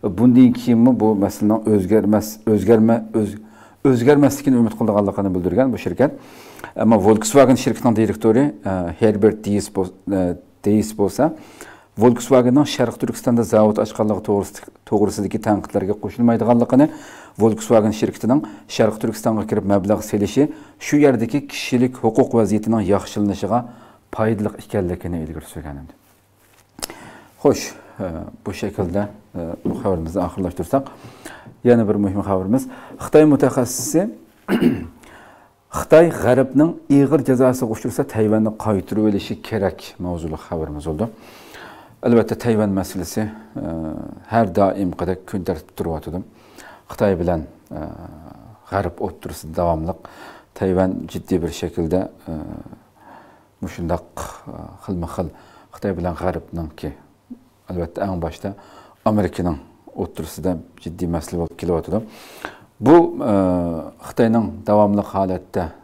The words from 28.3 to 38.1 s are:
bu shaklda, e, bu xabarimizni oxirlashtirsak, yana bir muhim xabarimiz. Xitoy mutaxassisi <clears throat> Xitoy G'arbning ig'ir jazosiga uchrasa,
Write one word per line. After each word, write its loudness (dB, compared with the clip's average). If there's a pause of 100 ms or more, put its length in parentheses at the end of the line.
bu -6
shaklda, -4 (340)
e, -8 (220)
bu -4
xabarimizni -2
oxirlashtirsak, -4 (800)
yana 6
bir 2
muhim -2
xabarimiz. 0 (400)
Xitoy 6
mutaxassisi 0 (840)
<clears throat> -18
Xitoy 8 (180)
G'arbning 4 (260)
ig'ir 4
jazosiga 2
uchrasa, -6 (120)